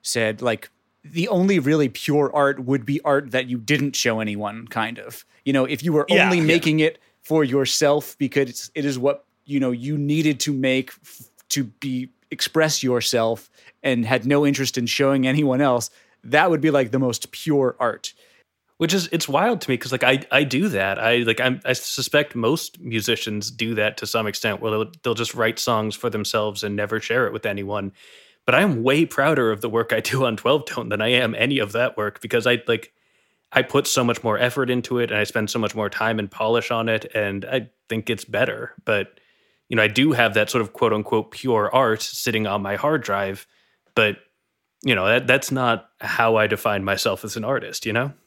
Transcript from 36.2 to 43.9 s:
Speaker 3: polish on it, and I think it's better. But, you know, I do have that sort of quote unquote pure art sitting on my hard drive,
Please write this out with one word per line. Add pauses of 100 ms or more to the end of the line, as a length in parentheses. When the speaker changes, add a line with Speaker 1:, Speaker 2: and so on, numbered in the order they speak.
Speaker 3:
polish
on
it,
and
I (200)
think
it's
better. (120)
But, (500)
you
know,
I
do
have
that
sort
of
quote
unquote
pure
art
sitting
on
my
hard
drive, (480)